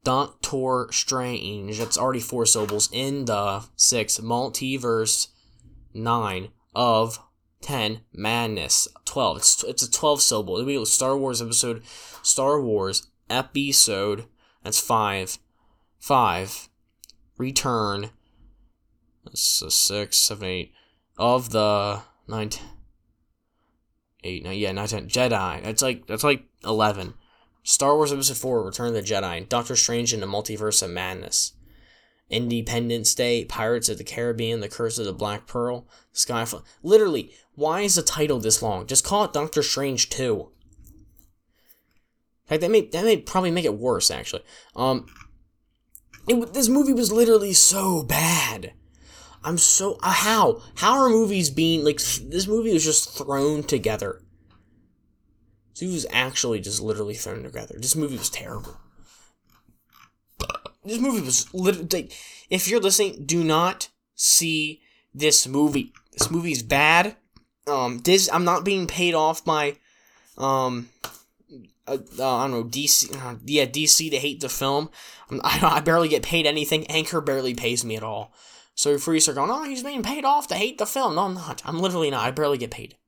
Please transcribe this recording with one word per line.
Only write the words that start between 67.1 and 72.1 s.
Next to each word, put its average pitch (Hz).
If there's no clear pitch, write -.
Um, 127
Dis-, 185
I'm 175
not 175
being 190
paid 175
off 156
by, 151
um, 131
uh, 139